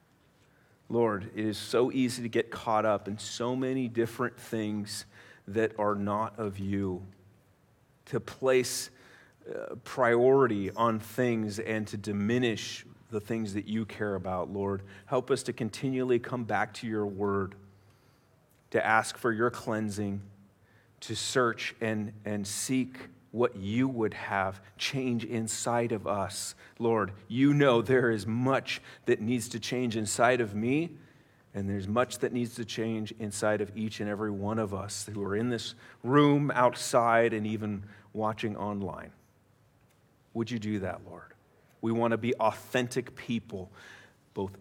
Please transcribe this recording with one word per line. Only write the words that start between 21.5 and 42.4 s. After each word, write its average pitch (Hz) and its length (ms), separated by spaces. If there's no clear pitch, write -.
and, 107 320
and 104 200
seek 131 520
what 117 240
you 110 320
would 113 240
have 95 480
change 127 480
inside 117 680
of 104 160
us. 95 480
Lord, 113 340
you 135 260
know 135 260
there 127 300
is 104 160
much 123 560
that 120 160
needs 117 260
to 117 100
change 120 380
inside 120 460
of 104 120
me, 139 360
and 98 120
there's 98 220
much 113 300
that 123 160
needs 120 220
to 120 100
change 110 520
inside 107 440
of 98 120
each 110 260
and 104 100
every 107 200
one 101 280
of 101 160
us 98 360
who 104 120
are 98 120
in 117 140
this 117 260
room, 143 520
outside, 117 760
and 107 140
even 104 380
watching 107 420
online. 98 580
Would 117 160
you 120 80
do 104 220
that, 90 280
Lord? 87 240
We 117 100
want 117 200
to 113 80
be 113 160
authentic 120 800